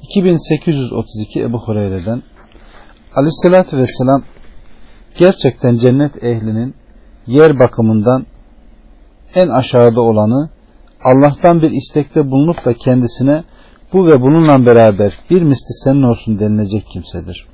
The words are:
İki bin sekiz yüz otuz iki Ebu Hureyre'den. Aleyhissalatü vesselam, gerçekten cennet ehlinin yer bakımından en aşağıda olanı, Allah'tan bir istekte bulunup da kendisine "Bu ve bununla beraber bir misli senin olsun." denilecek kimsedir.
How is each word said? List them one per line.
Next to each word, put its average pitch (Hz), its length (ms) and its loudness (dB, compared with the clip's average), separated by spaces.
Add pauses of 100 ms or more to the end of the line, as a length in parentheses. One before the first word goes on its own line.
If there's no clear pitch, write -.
İki 202 200 -4
bin 175 260 -2
sekiz 156 260 -4
yüz 127 180 -6
otuz 110 280 -10
iki - 200 -8
Ebu 117 180 -6
Hureyre'den. 104 640 -6 (920)
Aleyhissalatü 175 640 0
vesselam, 131 460 -2 (920)
gerçekten 135 600 0
cennet 131 460 0
ehlinin 113 520 -6 (520)
yer 143 320 4
bakımından 117 640 0 (1120)
en 180 120 2
aşağıda 120 540 2
olanı, 113 480 0 (540)
Allah'tan 143 580 2
bir 156 100 0
istekte 139 600 -4
bulunup 147 340 -2
da 120 80 0
kendisine 127 720 -2 (500)
"Bu 185 140 2
ve 147 140 4
bununla 143 440 4
beraber 107 480 4 (160)
bir 180 120 2
misli 143 320 -2 (100)
senin 139 200 0
olsun." 113 360 -2
denilecek 107 480 -4
kimsedir. 87 680 -14